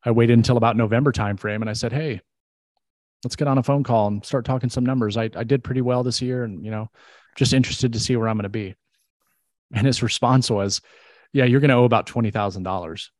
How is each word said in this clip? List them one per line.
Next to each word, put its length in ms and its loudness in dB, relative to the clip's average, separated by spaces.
I 60 -2
waited 240 4
until 240 4
about 180 2
November 360 2
timeframe 500 -4
and 80 -6
I 40 -6
said, 200 -6
"Hey, 280 -6
let's 120 -6
get 120 -2
on 120 4
a 40 0
phone 200 0
call 240 2
and 180 -4
start 200 -4
talking 240 -2
some 140 -4
numbers. 320 -2
I, 200 -2
I 80 -6
did 200 0
pretty 180 -4
well 200 0
this 220 -4
year 200 -4
and, 220 -10
you 60 -8
know, 180 -8
just 180 2
interested 400 0
to 60 -4
see 160 -2
where 120 0
I'm 80 -2
gonna 140 -4
be." 260 -8
And 120 0
his 160 0
response 480 2
was, 320 -2
"Yeah, 120 4
you're 140 6
gonna 200 6
owe 60 6
about 220 2
twenty 240 -2
thousand 320 -4
dollars." 560 -8